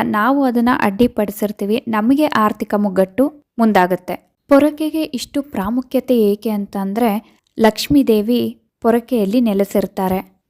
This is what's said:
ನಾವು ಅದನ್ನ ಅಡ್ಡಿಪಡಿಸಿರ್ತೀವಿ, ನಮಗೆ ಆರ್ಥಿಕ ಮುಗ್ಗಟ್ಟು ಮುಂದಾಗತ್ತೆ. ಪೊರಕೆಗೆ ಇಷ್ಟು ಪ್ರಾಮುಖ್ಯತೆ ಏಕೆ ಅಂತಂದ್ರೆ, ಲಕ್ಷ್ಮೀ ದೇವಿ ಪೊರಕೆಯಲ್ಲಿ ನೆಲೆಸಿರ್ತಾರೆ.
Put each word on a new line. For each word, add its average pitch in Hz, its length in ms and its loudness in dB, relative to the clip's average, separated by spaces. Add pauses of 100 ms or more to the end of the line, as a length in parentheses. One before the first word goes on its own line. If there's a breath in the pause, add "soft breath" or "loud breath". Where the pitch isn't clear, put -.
ನಾವು 233 420 0
ಅದನ್ನ 240 240 0 (140)
ಅಡ್ಡಿಪಡಿಸಿರ್ತೀವಿ, 208 1080 -2
ನಮಗೆ 240 380 0
ಆರ್ಥಿಕ 214 480 -2
ಮುಗ್ಗಟ್ಟು 202 580 0 (260)
ಮುಂದಾಗತ್ತೆ. 185 560 2 (340)
ಪೊರಕೆಗೆ 302 540 2
ಇಷ್ಟು 285 400 -6
ಪ್ರಾಮುಖ್ಯತೆ 247 760 -2
ಏಕೆ 208 320 0
ಅಂತಂದ್ರೆ, 202 880 -4 (200)
ಲಕ್ಷ್ಮೀ 220 460 2
ದೇವಿ 226 580 -2 (180)
ಪೊರಕೆಯಲ್ಲಿ 233 600 0
ನೆಲೆಸಿರ್ತಾರೆ. 196 1080 -2